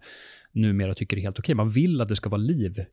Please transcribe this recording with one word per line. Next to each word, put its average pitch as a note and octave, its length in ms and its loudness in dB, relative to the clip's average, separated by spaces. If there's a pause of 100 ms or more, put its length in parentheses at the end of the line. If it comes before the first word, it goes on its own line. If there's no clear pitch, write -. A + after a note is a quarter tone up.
(520)
numera G2+ 420 2
tycker G2 220 -4
är G2 40 -2
helt G2 180 -4
okej. - 160 0
Man A2 140 2
vill C#3+ 320 2
att A2 80 0
det G#2 80 -2
ska - 120 -6
vara G#2 120 -2
liv G#2 520 -2